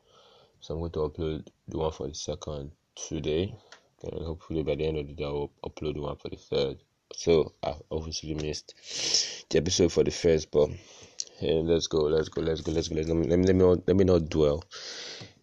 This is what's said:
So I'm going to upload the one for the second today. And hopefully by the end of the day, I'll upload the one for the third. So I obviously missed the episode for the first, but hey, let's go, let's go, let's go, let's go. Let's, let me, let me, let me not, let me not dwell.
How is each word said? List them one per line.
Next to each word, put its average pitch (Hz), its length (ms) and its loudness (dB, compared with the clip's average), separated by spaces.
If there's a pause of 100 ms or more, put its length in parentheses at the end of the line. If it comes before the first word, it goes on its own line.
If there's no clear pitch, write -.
(600)
So - 160 -10
I'm 80 60 -6
going 82 100 -6
to 80 80 -4
upload 78 480 -4 (200)
the - 120 -8
one 78 120 0
for 65 160 -8
the 71 60 -8
second 73 560 -8 (240)
today. 80 640 -4 (480)
And 80 200 -8
hopefully 80 380 -6
by 73 140 -2
the 76 100 -4
end 78 140 -2
of 71 80 -8
the 73 60 -14
day, 76 100 -8
I'll 71 260 -4 (140)
upload 76 320 -6
the 73 60 -8
one 71 160 -8
for - 120 -12
the 73 60 -10
third. 69 420 -2 (380)
So 82 380 4 (100)
I 73 100 -2 (160)
obviously 80 460 -6
missed 76 400 -6 (760)
the - 80 2
episode 85 340 4
for 78 120 2
the 76 80 0
first, 80 400 2
but 73 180 4 (720)
hey, 80 240 0
let's 82 240 2
go, 80 140 2
let's 78 280 2
go, - 120 -4
let's 80 200 -2
go, 80 120 -4
let's 80 160 -2
go. 82 60 -4
Let's, 78 120 -2
let 82 100 0
me, 82 100 2
let 87 120 4
me, 92 80 6
let 95 80 6
me 92 100 8
not, 90 220 6
let 90 100 4
me 98 60 6
not 87 260 4
dwell. 76 340 2 (800)